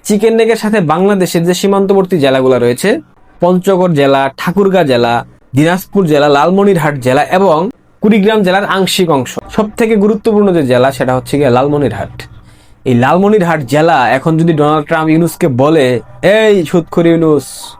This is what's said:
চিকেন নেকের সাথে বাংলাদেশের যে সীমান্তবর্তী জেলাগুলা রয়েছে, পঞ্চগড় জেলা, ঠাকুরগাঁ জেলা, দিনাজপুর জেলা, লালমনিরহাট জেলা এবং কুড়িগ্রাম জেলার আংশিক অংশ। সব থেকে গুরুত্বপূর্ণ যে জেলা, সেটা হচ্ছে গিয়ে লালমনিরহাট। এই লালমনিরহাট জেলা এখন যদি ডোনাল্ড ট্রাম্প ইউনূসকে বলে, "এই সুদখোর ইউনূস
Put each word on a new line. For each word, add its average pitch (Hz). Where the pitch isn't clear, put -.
চিকেন 220
নেকের 226
সাথে 214
বাংলাদেশের 175
যে 180
সীমান্তবর্তী 196
জেলাগুলা 131
রয়েছে, 131
পঞ্চগড় 180
জেলা, 139
ঠাকুরগাঁ 185
জেলা, 120
দিনাজপুর 175
জেলা, 147
লালমনিরহাট 160
জেলা 127
এবং 185
কুড়িগ্রাম 214
জেলার 185
আংশিক 185
অংশ। 139
সব 208
থেকে 226
গুরুত্বপূর্ণ 208
যে 165
জেলা, 127
সেটা 127
হচ্ছে 127
গিয়ে 143
লালমনিরহাট। 135
এই 127
লালমনিরহাট 170
জেলা 147
এখন 143
যদি 170
ডোনাল্ড 151
ট্রাম্প 160
ইউনূসকে 165
বলে, 131
"এই 208
সুদখোর 170
ইউনূস 160